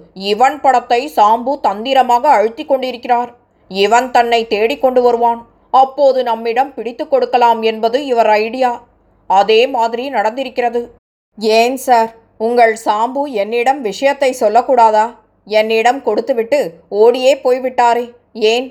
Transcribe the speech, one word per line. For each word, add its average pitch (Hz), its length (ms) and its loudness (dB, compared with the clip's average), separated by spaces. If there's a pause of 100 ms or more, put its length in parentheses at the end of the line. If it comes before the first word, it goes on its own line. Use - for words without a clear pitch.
(140)
இவன் 208 480 0
படத்தை 247 460 2
சாம்பு 294 520 0
தந்திரமாக 240 680 0
அழுத்தி 226 360 0
கொண்டிருக்கிறார். 247 680 -2 (400)
இவன் 214 400 0
தன்னை 233 360 2
தேடிக் 226 340 -2
கொண்டு 254 200 2
வருவான். 233 400 0 (300)
அப்போது 262 520 2
நம்மிடம் 233 500 -4
பிடித்து 262 340 -10
கொடுக்கலாம் 240 540 0
என்பது 220 440 -2
இவர் 233 320 2
ஐடியா. 240 340 -2 (580)
அதே 202 380 4
மாதிரி 233 420 -4
நடந்திருக்கிறது." 240 720 -4 (540)
"ஏன் 226 400 0
சார், 226 380 0 (220)
உங்கள் 226 360 2 (120)
சாம்பு 240 360 -2 (100)
என்னிடம் 233 500 -2
விஷயத்தை 269 580 -2
சொல்லக்கூடாதா? 226 680 2 (400)
என்னிடம் 220 560 0
கொடுத்துவிட்டு 226 580 -2 (300)
ஓடியே 247 460 2
போய்விட்டாரே, 254 720 0 (280)
ஏன்?" 254 380 -2